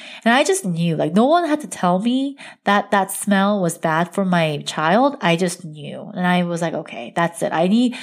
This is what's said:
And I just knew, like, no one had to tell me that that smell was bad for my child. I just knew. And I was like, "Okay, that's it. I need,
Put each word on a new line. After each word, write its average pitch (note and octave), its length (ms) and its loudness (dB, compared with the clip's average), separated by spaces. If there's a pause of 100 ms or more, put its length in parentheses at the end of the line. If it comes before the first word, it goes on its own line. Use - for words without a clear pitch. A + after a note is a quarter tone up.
(240)
And A#3 120 4
I C#4 80 4
just F#4 220 0
knew, E3+ 300 0
like, D3+ 180 -2
no G#3+ 120 6
one E4+ 220 4
had D4+ 140 0
to D4 60 -12
tell F3+ 300 0
me C4 400 -2 (280)
that G3+ 260 2
that F#3+ 180 2
smell G3+ 500 2
was E3+ 200 0
bad E3 340 0
for G3 100 -2
my E3 440 0
child. G#3+ 520 2
I E3+ 160 2
just F3 300 -4
knew. C#3+ 480 -14
And F3+ 140 -2
I F3+ 160 2
was E3+ 180 -4
like, E3 140 -4
"Okay, A#2+ 400 -10
that's E3+ 260 -2
it. D#3+ 120 -2
I E3 140 2
need, A#3+ 360 2